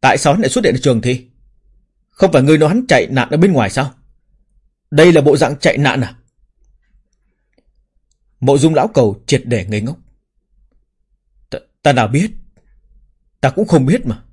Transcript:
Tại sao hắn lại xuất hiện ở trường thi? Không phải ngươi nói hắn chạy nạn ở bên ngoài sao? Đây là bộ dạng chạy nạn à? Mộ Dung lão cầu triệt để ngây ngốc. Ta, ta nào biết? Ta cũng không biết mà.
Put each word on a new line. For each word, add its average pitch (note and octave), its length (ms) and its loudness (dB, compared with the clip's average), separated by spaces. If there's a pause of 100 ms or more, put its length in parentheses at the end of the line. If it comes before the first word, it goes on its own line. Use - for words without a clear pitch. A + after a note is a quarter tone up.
Tại C3+ 180 2
sao C#3+ 140 0
hắn F#3 100 0
lại C3+ 80 -2
xuất B3+ 140 -4
hiện A#2+ 100 2
ở A#2 80 -4
trường B2 180 0
thi? B2 260 -6 (840)
Không - 220 0
phải C3 100 4
ngươi D3+ 160 4
nói D3+ 100 2
hắn A#3+ 200 -2
chạy A#2+ 220 2
nạn B2+ 200 -2
ở D3+ 60 -2
bên F3+ 160 4
ngoài A2+ 180 0
sao? C3+ 240 -6 (960)
Đây D#3+ 220 4
là D#3+ 80 4
bộ C#3 160 2
dạng D3 220 -2
chạy - 200 -2
nạn C#3+ 220 0
à? A2+ 160 -8 (2250)
Mộ C#3 180 2
Dung D#3 160 2
lão D3 140 0
cầu A2+ 380 -2
triệt C3 180 -2
để A#2 200 -4
ngây G#2 160 -6
ngốc. B2+ 180 -10 (1500)
Ta, - 80 -12 (240)
ta D3 100 0
nào A#2+ 160 0
biết? E3 220 -2 (1120)
Ta C3 100 0
cũng G#3 180 -4
không C#3 180 2
biết G3 200 -2
mà. A2+ 160 -8 (100)